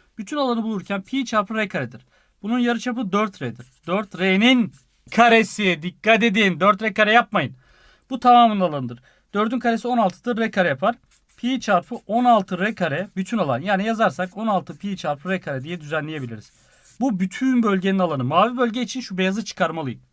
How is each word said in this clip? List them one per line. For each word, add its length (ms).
Bütün 200
alanı 260
bulurken 380
pi 240
çarpı 300
r 120
karedir. 380
Bunun 180
yarıçapı 520
dört 300
R'dir. 260
Dört 320
R'nin 540
karesi. 680
Dikkat 420
edin. 360
Dört 220
R 120
kare 200
yapmayın. 420
Bu 100
tamamının 420
alanıdır. 380
Dördün 260
karesi 280
on 100
altıdır. 400
R 140
kare 160
yapar, 280
pi 200
çarpı 360
on 300
altı 340
R 160
kare 400
bütün 220
alan. 240
Yani 240
yazarsak 520
on 100
altı 300
pi 200
çarpı 320
R 100
kare 240
diye 180
düzenleyebiliriz. 720
Bu 200
bütün 440
bölgenin 360
alanı. 240
Mavi 340
bölge 240
için 200
şu 160
beyazı 280
çıkarmalıyım. 560